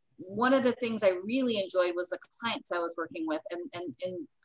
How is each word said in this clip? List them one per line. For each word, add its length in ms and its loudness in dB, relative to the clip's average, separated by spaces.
one 300 2
of 80 6
the 120 4
things 280 -2
I 120 6
really 320 2
enjoyed 380 2
was 140 -4
the 100 -4
clients 320 -4
I 60 0
was 180 -2
working 300 -6
with. 240 -2
And, 120 -6
and 220 -8
in 220 -6